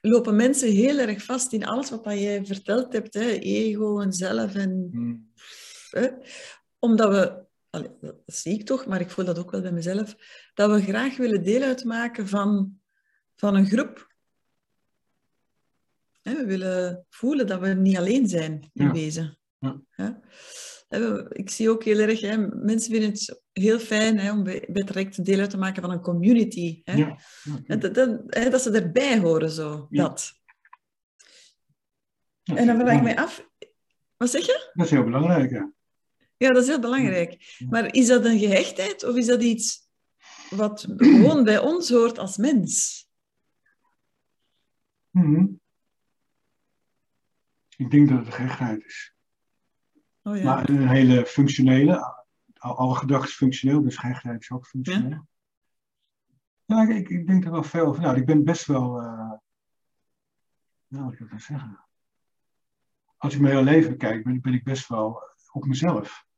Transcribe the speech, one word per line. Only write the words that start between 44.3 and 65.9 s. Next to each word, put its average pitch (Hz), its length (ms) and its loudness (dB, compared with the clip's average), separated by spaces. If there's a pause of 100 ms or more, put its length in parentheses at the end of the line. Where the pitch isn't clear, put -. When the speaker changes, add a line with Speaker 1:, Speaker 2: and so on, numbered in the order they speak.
Speaker 2:
Mhm. 175 360 4 (2250)
Ik 131 140 -6
denk 147 180 8
dat 127 100 4
het 113 80 -4
een 113 60 -14
gehechtheid 123 520 -6
is. - 300 -18 (1080)
Speaker 1:
Oh, 208 140 -8
ja. 180 80 -4
Speaker 2:
Maar 135 240 0
een 139 200 4
hele 127 380 6
functionele, 139 720 4 (600)
al-, 127 180 -10
alle 127 180 0
gedachten 131 340 -2
is - 80 -12
functioneel, 139 460 2
dus 127 140 -2
gehechtheid 123 440 -8
is - 100 -20
ook 127 160 -10
functioneel. 180 440 -4
Speaker 1:
Ja. 156 160 -12 (1400)
Speaker 2:
Ja, 220 180 2
ik, 220 60 4
ik, 214 200 -2
ik 175 180 -6
denk 185 180 2
er 165 60 -6
wel 160 120 -4
veel 156 320 -2
van. 165 80 -6
Nou, 131 140 0
ik 127 100 0
ben 151 180 4
best 165 220 -2
wel, 123 340 -2
eh, 117 80 -10
nou, 110 300 -12 (1500)
hoe 139 140 -12
moet 123 100 -10
ik - 60 -18
dat 110 100 -18
nou 110 120 -16
zeggen? 117 380 -14 (1400)
Als 139 180 -6
ik 139 60 -2
mijn 139 160 4
hele 135 140 4
leven 156 260 4
kijk, 110 280 -4
ben, 127 160 -2
ben 127 140 -2
ik 123 100 -2
best 135 240 -8
wel 110 340 -6 (300)
op 139 120 -10
mezelf. 139 640 -4 (120)